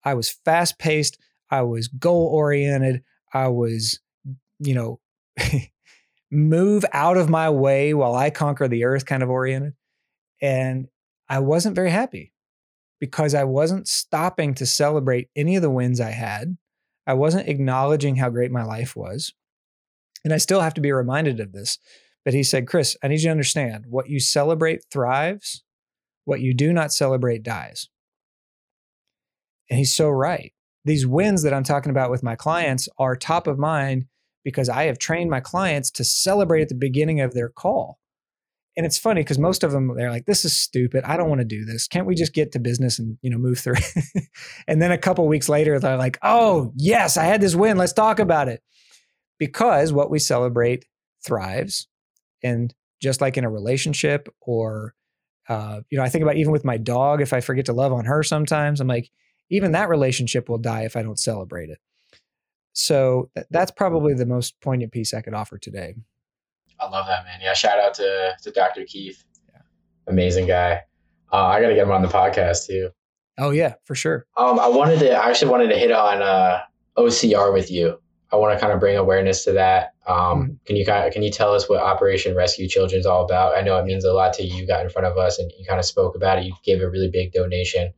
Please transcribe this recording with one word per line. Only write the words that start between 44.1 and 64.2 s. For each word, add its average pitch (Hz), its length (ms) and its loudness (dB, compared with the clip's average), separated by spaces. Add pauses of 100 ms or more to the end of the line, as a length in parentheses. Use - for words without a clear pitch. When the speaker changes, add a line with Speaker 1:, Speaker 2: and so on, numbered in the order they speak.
Speaker 1:
And 156 140 2
then 175 100 2
a 175 60 2
couple 175 300 2
weeks 151 220 0
later, 151 300 2
they're 131 180 0
like, 127 240 -2
"Oh, 208 540 4
yes, 175 420 2
I 160 80 2
had 202 160 4
this 185 140 2
win. 202 220 4
Let's 180 160 2
talk 214 260 4
about 156 280 2
it." 117 160 -8 (720)
Because 160 560 0
what 143 180 0
we 151 80 -2
celebrate 123 680 -2 (400)
thrives. 113 600 -6 (540)
And 120 320 -4 (280)
just 135 200 -2
like 135 160 0
in 131 60 -2
a 120 60 -4
relationship 139 800 -4 (120)
or, 110 520 -6 (540)
uh, 107 420 -6
you 147 80 -4
know, 135 60 0
I 127 60 0
think 160 120 0
about 151 160 2
even 156 140 2
with 151 140 0
my 123 120 0
dog, 131 440 0
if 135 120 0
I 127 80 0
forget 131 240 -2
to 127 80 -2
love 131 200 2
on 120 120 -2
her 147 180 2
sometimes, 151 560 0
I'm 131 80 -2
like, 120 220 -2 (400)
"Even 190 220 0
that 180 180 0
relationship 131 580 0
will 117 100 -4
die 113 260 -4
if 110 120 -8
I 117 60 -4
don't 110 180 -8
celebrate 87 500 -8
it." 76 100 -16 (920)
So 131 640 2
th-, - 140 -10
that's 175 220 0
probably 165 420 0
the 123 120 -2